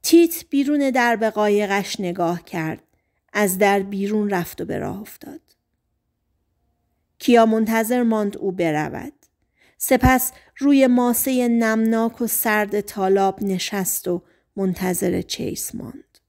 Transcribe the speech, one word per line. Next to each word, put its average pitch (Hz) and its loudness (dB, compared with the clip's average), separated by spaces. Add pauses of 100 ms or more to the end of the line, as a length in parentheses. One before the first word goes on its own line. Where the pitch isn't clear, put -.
تیت 330 4
بیرون 285 0
در 240 2
به 220 0
قایقش 202 0
نگاه 175 -4
کرد. 160 -8 (500)
از 196 0
در 202 4
بیرون 202 -2
رفت 175 -6
و 170 -6
به 156 -6
راه - -8
افتاد. 285 -18 (1800)
کیا 233 6
منتظر 226 0
ماند 214 0
او 196 -4
برود. 165 -4 (680)
سپس 254 2 (260)
روی 269 4
ماسهٔ 247 2
نمناک 226 0
و 233 -2
سرد 208 -2
تالاب 196 0
نشست 190 -4
و 180 -2 (340)
منتظر 180 -2
چیس - -8
ماند. - -14 (100)